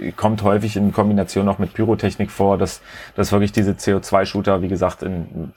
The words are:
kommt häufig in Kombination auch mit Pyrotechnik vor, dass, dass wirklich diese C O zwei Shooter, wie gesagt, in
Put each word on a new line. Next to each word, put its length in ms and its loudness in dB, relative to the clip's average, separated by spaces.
kommt 300 0
häufig 320 2
in 160 2
Kombination 560 2
auch 100 0
mit 160 -4
Pyrotechnik 560 0
vor, 260 2
dass, 260 -2
dass 160 0
wirklich 180 4
diese 260 2
C 180 0
O 40 2
zwei 280 0
Shooter, 360 0
wie 60 -2
gesagt, 340 -2
in 540 -8